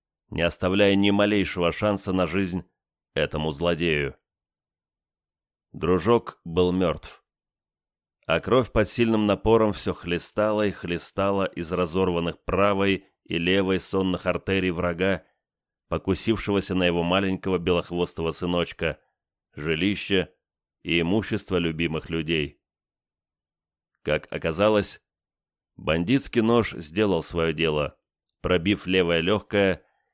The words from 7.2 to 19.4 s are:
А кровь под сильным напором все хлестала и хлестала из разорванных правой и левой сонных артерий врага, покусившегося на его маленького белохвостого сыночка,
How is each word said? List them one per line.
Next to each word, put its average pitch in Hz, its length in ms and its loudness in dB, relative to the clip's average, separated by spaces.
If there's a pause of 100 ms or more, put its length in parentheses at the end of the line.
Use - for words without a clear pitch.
А 82 140 0
кровь 117 300 2
под 107 180 2
сильным 113 380 2
напором 107 460 2
все 95 220 -4
хлестала 104 720 -2
и 98 40 0
хлестала 95 760 -2
из 82 260 -8
разорванных 85 720 0
правой 98 640 0 (180)
и 85 140 -4
левой 92 420 2
сонных 92 460 -2
артерий 92 440 0
врага, 87 540 -2 (640)
покусившегося 98 840 0
на 92 100 2
его 87 180 2
маленького 92 560 0
белохвостого 85 720 -2
сыночка, 85 680 -2 (560)